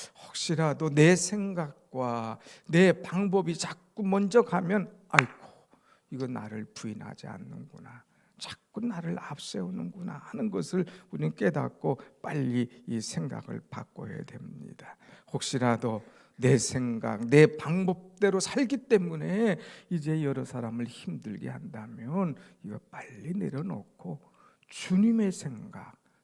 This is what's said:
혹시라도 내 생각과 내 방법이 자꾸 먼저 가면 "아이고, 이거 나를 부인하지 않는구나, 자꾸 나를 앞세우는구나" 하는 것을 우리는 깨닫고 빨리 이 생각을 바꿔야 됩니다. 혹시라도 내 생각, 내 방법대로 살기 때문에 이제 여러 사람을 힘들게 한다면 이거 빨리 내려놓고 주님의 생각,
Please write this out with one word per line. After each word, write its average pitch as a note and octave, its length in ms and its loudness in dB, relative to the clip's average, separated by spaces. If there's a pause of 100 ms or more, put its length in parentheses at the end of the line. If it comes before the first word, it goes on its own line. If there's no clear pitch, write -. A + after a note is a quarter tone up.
(260)
혹시라도 D#3 640 0
내 D#3 260 10
생각과 C#3+ 1200 -4 (300)
내 F3 240 8
방법이 F3 640 0
자꾸 - 460 -8
먼저 G3 400 4
가면 F#3 500 0 (160)
"아이고, - 360 2 (680)
이거 C3 160 -6
나를 A2 400 -8
부인하지 G#2 600 -12
않는구나, - 800 -16 (340)
자꾸 - 420 -12
나를 F3 380 -4
앞세우는구나" F3+ 1080 -8
하는 A3 260 -4
것을 F3+ 360 -2 (240)
우리는 D3+ 240 -4
깨닫고 D3 680 -2 (220)
빨리 B2+ 640 -2
이 A2+ 140 -4
생각을 A#2 680 -6
바꿔야 - 540 -12
됩니다. - 760 -16 (360)
혹시라도 A#2+ 720 0 (340)
내 B2+ 220 6
생각, A#2 680 -2
내 D3 300 10
방법대로 F#3 840 0
살기 A#3+ 480 0
때문에 F3 680 2 (300)
이제 D#3 360 0
여러 C3+ 200 0
사람을 A#2+ 420 -4
힘들게 B2 600 -8
한다면 B2+ 840 -4 (300)
이거 - 140 -8 (120)
빨리 A#2+ 440 -12
내려놓고 E3+ 880 -8 (460)
주님의 G#3+ 640 4
생각, G#2+ 680 -10 (280)